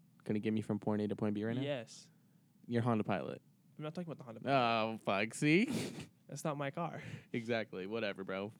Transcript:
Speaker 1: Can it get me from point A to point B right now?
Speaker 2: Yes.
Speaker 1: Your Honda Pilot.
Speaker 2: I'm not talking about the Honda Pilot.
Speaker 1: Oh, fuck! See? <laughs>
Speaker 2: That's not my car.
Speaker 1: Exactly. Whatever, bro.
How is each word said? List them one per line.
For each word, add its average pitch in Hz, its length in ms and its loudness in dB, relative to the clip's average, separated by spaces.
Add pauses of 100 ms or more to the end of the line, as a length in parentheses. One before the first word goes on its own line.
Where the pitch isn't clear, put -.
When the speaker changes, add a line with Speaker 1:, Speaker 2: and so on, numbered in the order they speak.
(260)
Speaker 1:
Can 110 100 0
it 107 60 2
get 110 120 2
me 107 80 2
from 104 180 0
point 107 220 2
A 104 60 2
to 101 80 -2
point 107 180 0
B 104 120 -2
right 113 100 -2
now? 131 60 0
Speaker 2:
Yes. 139 460 -6 (600)
Speaker 1:
Your 117 140 4
Honda 113 240 4
Pilot. 82 360 -2 (360)
Speaker 2:
I'm 151 60 -8
not 151 120 -6
talking 180 160 -6
about 135 80 -10
the - 60 -16
Honda 113 160 -12
Pilot. 120 120 2
Speaker 1:
Oh, 113 520 4
fuck! 107 280 2
See? 165 360 6 (300)
<laughs> - 300 -18
Speaker 2:
That's 143 160 -8
not 151 120 -2
my 139 140 -4
car. 160 300 -6 (320)
Speaker 1:
Exactly. 110 540 -2
Whatever, 101 360 -4
bro. 95 360 -4